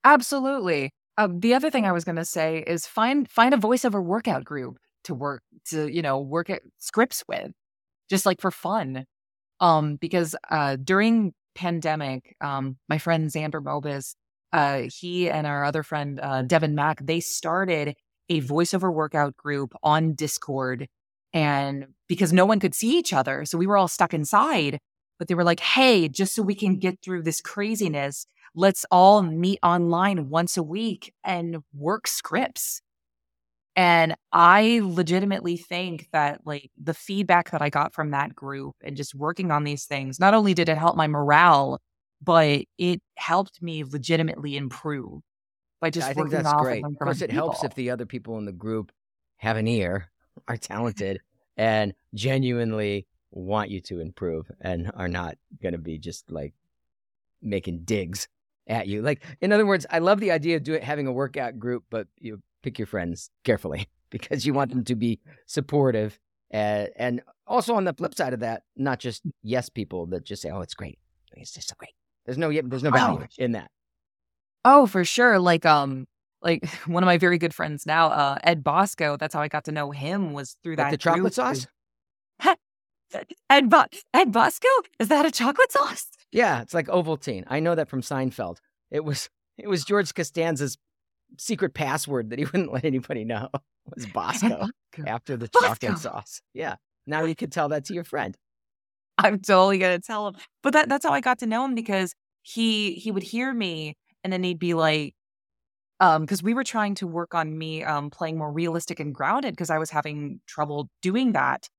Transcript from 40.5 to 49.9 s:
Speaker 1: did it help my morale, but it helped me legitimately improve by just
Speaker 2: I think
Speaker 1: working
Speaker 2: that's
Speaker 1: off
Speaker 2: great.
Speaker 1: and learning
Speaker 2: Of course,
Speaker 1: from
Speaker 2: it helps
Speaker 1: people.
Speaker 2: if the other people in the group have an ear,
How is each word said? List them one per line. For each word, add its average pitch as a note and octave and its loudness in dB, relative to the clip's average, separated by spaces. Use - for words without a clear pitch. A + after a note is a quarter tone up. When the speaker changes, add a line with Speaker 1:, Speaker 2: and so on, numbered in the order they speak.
Speaker 1:
did E3+ 2
it D#3+ 2
help E3 2
my D#3+ 2
morale, D3 6
but D3+ 4
it F3 0
helped F#3 -2
me D#3+ -6
legitimately D3 -2
improve C#3 -8
by E3 0
just D3 -2
Speaker 2:
I C#3 -4
think D#3 0
Speaker 1:
working D3+ -2
Speaker 2:
that's D3+ 0
Speaker 1:
off D3 4
Speaker 2:
great. B2+ 0
Speaker 1:
and - -6
learning D3 -6
Speaker 2:
Of D3 -4
course, C#3 -2
Speaker 1:
from F3+ -4
Speaker 2:
it A#2+ -6
helps D#3+ -2
Speaker 1:
people. C#3+ -4
Speaker 2:
if - -20
the B2 -4
other A#2+ -6
people A2+ -10
in G#2 -8
the G2 -10
group G#2 -6
have A2 -2
an A2 0
ear, F#2+ -2